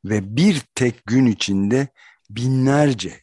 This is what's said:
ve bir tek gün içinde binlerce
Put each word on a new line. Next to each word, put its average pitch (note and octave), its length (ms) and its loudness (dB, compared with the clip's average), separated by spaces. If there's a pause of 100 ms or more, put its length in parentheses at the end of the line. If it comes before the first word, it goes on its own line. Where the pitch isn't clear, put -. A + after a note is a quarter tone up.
ve G2+ 320 -4
bir E3 260 2 (120)
tek - 320 -4
gün B2+ 200 2
içinde G#2 600 0 (420)
binlerce C3 920 0